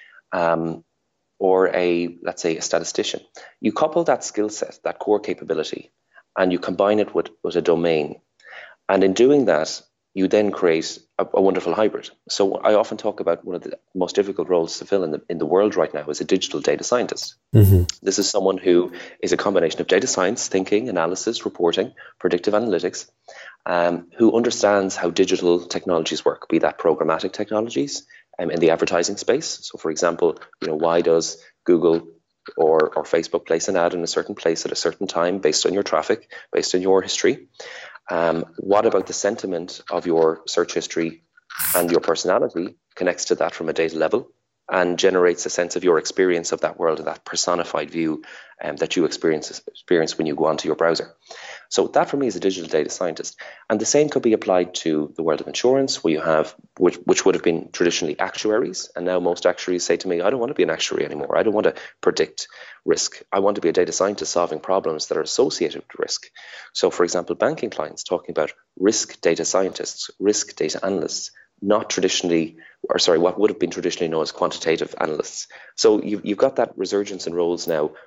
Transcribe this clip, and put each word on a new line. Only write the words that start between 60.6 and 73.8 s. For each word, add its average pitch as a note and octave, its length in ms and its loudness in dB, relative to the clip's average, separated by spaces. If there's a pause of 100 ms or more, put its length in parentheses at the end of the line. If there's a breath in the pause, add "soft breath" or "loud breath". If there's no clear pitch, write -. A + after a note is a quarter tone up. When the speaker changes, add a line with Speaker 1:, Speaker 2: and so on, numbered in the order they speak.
Speaker 1:
an D#2+ 80 2
actuary D2+ 340 -4
anymore. D2 320 -4
I F#2 60 2
don't G#2+ 100 2
want G#2 120 2
to D#2+ 100 2 (260 loud breath)
predict - 460 -2 (380 loud breath)
risk. - 360 -2 (100)
I G2 80 0
want G2+ 160 0
to - 60 -6
be E2 80 2
a E2 40 0
data F2 180 2
scientist G2 400 -2
solving E2+ 280 -2
problems E2+ 480 -2
that E2+ 100 -4
are D#2 40 0
associated D#2 640 -2
with - 160 -14
risk." - 320 -8 (420 loud breath)
So F#2 160 2
for - 140 0
example, F2 320 -2
banking C#3 340 -2
clients - 340 -8
talking - 280 -4
about D#2 200 -2 (280)
risk G#2+ 420 0
data E2 240 2
scientists, - 640 -4 (100)
risk G2+ 360 0
data - 280 -4
analysts, - 480 -4 (300 soft breath)
not G#2 280 0
traditionally, E2+ 680 0 (320 soft breath)
or - 100 0
sorry, E2+ 180 4
what F2 200 2
would G#2 120 4
have F#2 100 -6
been F2 100 0
traditionally F2 380 -4